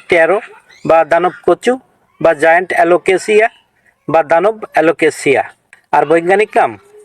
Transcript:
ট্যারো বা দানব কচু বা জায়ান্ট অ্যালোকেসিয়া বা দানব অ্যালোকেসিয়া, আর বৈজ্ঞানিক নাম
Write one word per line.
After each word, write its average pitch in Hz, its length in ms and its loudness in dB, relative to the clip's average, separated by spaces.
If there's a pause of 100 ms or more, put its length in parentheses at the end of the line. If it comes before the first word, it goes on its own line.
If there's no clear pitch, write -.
ট্যারো 170 280 2 (520)
বা 160 80 4 (140)
দানব 170 240 -2 (100)
কচু 185 280 -2 (500)
বা 160 80 2 (120)
জায়ান্ট 170 340 0
অ্যালোকেসিয়া 190 680 0 (600)
বা 160 140 0 (100)
দানব 185 240 0 (180)
অ্যালোকেসিয়া, 147 680 0 (520)
আর 147 140 2
বৈজ্ঞানিক 180 500 0
নাম 139 120 0 (340)